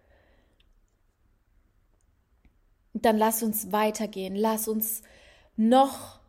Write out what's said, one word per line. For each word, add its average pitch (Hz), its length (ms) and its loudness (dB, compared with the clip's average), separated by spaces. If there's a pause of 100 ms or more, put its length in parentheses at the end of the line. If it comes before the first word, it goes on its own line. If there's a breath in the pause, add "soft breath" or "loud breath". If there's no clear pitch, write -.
(3000)
Und 220 140 -2
dann 220 100 4
lass 226 260 2
uns 214 300 -4
weitergehen. 208 640 -4
Lass 220 320 -2
uns 220 340 -4 (540 soft breath)
noch 254 600 2 (100)